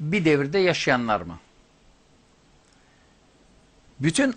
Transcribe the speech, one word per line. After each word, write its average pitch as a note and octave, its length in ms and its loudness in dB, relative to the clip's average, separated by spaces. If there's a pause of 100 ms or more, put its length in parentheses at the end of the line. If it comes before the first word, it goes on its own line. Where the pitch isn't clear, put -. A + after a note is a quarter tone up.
bir E3 240 -2
devirde D3 340 2
yaşayanlar B2+ 600 0
mı? E2+ 180 -14 (2500)
Bütün A#3 360 0